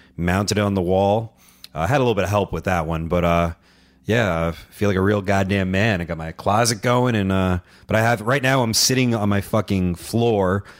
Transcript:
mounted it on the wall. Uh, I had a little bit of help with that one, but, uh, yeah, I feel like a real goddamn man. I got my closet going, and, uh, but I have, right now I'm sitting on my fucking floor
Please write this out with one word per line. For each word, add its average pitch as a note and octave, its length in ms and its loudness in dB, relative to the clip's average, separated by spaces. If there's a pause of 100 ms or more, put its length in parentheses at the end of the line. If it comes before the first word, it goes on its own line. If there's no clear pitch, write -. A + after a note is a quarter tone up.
(160)
mounted F#2+ 420 0
it - 20 0
on G2+ 140 0
the F#2+ 80 0
wall. G2 540 0 (380)
Uh, D2 60 -8
I E2 80 0
had C3+ 80 0
a C3 80 0
little A#2 100 2
bit F#2+ 100 0
of F#2 60 -4
help G2+ 220 0
with E2 120 -8
that F2 220 0
one, E2 220 -4
but, F2 160 0
uh, E2+ 300 2 (500)
yeah, F#2+ 440 0
I E2+ 40 -4
feel - 360 -4
like F#2+ 80 0
a F#2 60 2
real G2+ 200 2
goddamn G2 500 0
man. G2 280 0
I F2 40 -4
got E2 140 -6
my D#2+ 120 -8
closet G#2+ 520 0
going, B2 340 2
and, F#2+ 160 0
uh, F#2 260 2 (300)
but G2+ 80 2
I A2 60 4
have, A#2 180 2
right B2+ 220 0
now C3 200 2
I'm A2+ 120 0
sitting B2+ 400 2
on G#2 140 0
my G2+ 120 2
fucking F#2+ 560 -2
floor G2+ 680 0 (180)